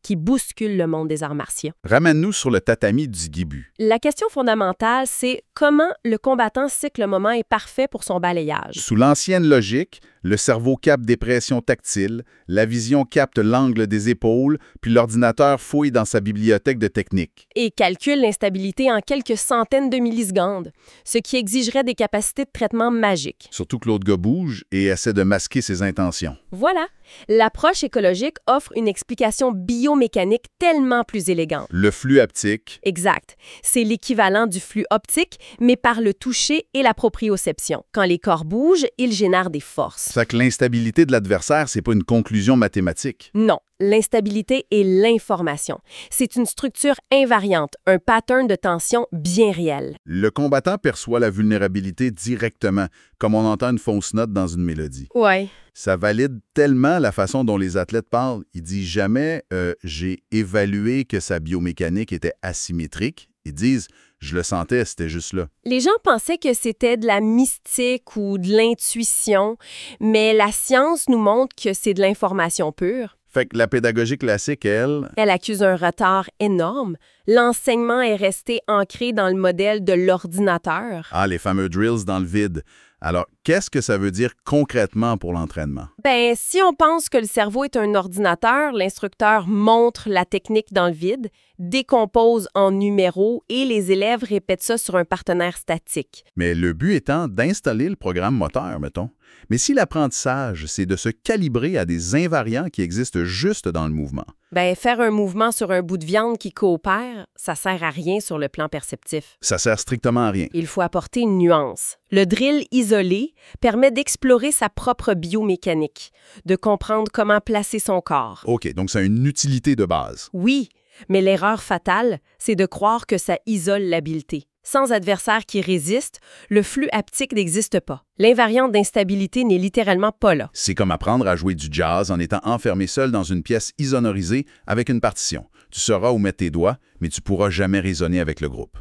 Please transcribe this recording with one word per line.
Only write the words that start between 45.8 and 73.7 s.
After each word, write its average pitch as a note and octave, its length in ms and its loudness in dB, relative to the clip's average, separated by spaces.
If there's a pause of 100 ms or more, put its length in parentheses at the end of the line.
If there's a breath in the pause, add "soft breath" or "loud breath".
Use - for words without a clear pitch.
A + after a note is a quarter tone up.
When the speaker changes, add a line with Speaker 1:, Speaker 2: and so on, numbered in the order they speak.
Speaker 1:
C'est - 280 -2
une A#3+ 100 0
structure C#4+ 480 -2 (180)
invariante, G3+ 600 2 (100)
un F#3 140 4
pattern B3 480 2
de G3 80 2
tension F#3 580 -2
bien F3+ 400 2
réel. D3 540 -4
Speaker 2:
Le G2 240 0
combattant C#3+ 480 0
perçoit A#2+ 420 -2
la A2+ 80 4
vulnérabilité G2+ 840 0
directement, G#2 760 -2 (320 soft breath)
comme G#2+ 160 0
on A2 100 2
entend A2 280 0
une A#2 60 0
fausse G#2 360 -2
note A2 180 0
dans F#2+ 140 0
une F2 180 -2
mélodie. D2+ 500 -6
Speaker 1:
Ouais. G3 360 2 (240 soft breath)
Speaker 2:
Ça F#2+ 240 -2
valide A2 420 0 (140)
tellement C#3+ 440 4
la A2+ 140 0
façon B2 320 -2
dont G#2 140 0
les F#2 180 -2
athlètes G#2+ 320 -2
parlent. B2 360 -2 (100)
Ils F2 80 -12
disent F#2 260 -6
jamais, A#2 540 -2 (100)
euh, « F2+ 220 -4 (100)
J'ai F2 460 -6
évalué G#2+ 760 0
que G2 160 -4
sa F2+ 180 -4
biomécanique F2 760 -4
était D#2+ 260 -4
asymétrique. » F2 880 -8 (160)
Ils D3+ 80 -12
disent, « A2+ 360 0 (300 soft breath)
Je D2 180 -8
le F2 60 -2
sentais, G2+ 440 -2
c'était E2 240 -8
juste E2+ 240 -8
là. » F2 140 -4 (180)
Speaker 1:
Les B3+ 140 0
gens D4+ 100 2 (120)
pensaient E4 360 0
que B3+ 160 -2
c'était A#3+ 420 0
de A3+ 100 -4
la G3+ 140 2
mystique B3 960 0
ou G3+ 220 -4
de F3+ 100 -4
l'intuition, A3 1080 2 (420 loud breath)
mais A3 320 4
la G#3+ 180 4
science C#4 600 2
nous A#3+ 80 6
montre A3 360 2
que G3 200 -4
c'est - 180 -2
de F#3 80 -2
l'information F#3 720 0
pure. G#3+ 460 -6 (100)
Speaker 2:
Fait B2+ 160 0
que A#2 140 -6
la A2+ 100 2
pédagogie A#2 480 0